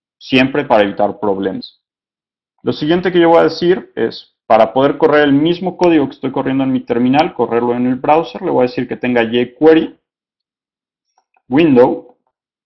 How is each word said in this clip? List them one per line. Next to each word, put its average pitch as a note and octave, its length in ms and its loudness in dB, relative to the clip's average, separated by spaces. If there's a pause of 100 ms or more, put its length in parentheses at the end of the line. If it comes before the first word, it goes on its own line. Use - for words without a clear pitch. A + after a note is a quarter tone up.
(180)
siempre C3+ 460 0
para A2+ 180 2
evitar G2+ 360 -4
problemas. G2 640 -6 (840)
Lo B2 100 -4
siguiente F3 380 -2
que F3 100 2
yo E3+ 100 4
voy E3 80 6
a E3 60 4
decir E3+ 520 -2
es, - 400 -8 (100)
para A2 260 4
poder C#3 260 0
correr D3 240 2
el C#3+ 100 2
mismo E3+ 440 -2
código E3 300 2
que C3+ 80 -10
estoy C3 180 -8
corriendo C3+ 320 -4
en C3 80 -2
mi B2+ 80 -2
terminal, C3 540 0
correrlo A#2+ 400 -2
en B2 120 -2
el B2+ 80 -2
browser, D#3 480 -2
le F3 80 -6
voy C3 140 0
a B2 40 0
decir B2 180 -8
que A2+ 100 -10
tenga A#2+ 280 0
jQuery A#2+ 720 0 (1500)
window, C3+ 680 2 (480)